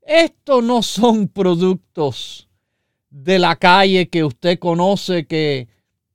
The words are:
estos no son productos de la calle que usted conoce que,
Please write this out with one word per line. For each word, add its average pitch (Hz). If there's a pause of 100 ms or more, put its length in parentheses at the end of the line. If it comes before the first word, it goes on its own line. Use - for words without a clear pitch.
estos 302
no 233
son 220
productos 180 (640)
de 147
la 170
calle 185
que 170
usted 160
conoce 175
que, 147 (460)